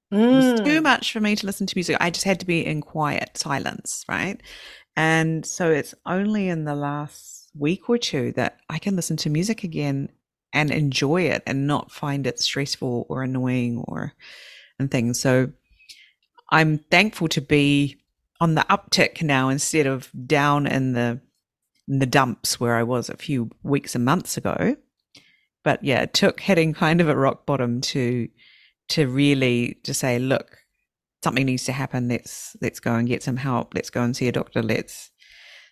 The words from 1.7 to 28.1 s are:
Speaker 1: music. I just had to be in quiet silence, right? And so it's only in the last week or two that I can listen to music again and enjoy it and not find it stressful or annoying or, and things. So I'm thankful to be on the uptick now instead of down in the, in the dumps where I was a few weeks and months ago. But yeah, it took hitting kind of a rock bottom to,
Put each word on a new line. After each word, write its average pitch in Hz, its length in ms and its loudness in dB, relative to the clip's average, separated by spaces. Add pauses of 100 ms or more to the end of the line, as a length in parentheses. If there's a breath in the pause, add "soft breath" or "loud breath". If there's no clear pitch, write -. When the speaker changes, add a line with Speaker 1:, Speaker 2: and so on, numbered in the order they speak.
Speaker 1:
music. 170 220 0
I 170 120 0
just - 140 -6
had 190 160 0
to 180 60 -8
be 170 180 0
in 151 180 -4
quiet - 560 -4
silence, - 720 -6
right? 92 320 -6 (540 loud breath)
And 160 520 2
so 170 240 -2
it's 147 240 0 (100)
only 196 460 -2
in 160 160 -4
the 147 80 -4
last 143 760 -8 (100)
week 151 300 -2
or 240 80 2
two 135 360 -2
that - 260 -4 (100)
I 156 100 -6
can 202 160 -4
listen 165 240 -4
to 156 120 -4
music 196 340 -2
again 147 460 -4 (420)
and 147 180 2
enjoy 147 520 2
it - 240 0
and 139 200 -2
not 143 240 -2
find 139 360 -4
it 120 120 -4
stressful 127 720 -4
or 131 140 -4
annoying 127 640 -2
or, - 240 -6 (640 loud breath)
and 139 120 -2
things. 120 280 0
So 131 320 2 (1000 soft breath)
I'm 156 260 4
thankful 180 520 2
to 156 120 0
be 143 560 2 (420)
on 165 160 2
the 151 140 2
uptick - 540 2
now 135 260 2
instead 147 380 2
of 131 240 -4 (160)
down 143 400 4
in 131 260 0
the, 120 280 0 (680)
in 139 120 2
the 135 60 2
dumps 127 540 0
where 120 160 2
I 117 60 2
was 117 260 -2
a - 80 -10
few 127 340 -4 (120)
weeks 139 320 -4
and 123 100 0
months 151 320 -2
ago. 220 400 -2 (880 soft breath)
But - 180 0
yeah, 131 200 2
it - 100 -4
took - 280 2
hitting 160 340 2
kind 165 260 2
of 165 80 4
a 139 80 4
rock 135 300 0
bottom 123 340 0 (120)
to, 123 360 -2 (600 soft breath)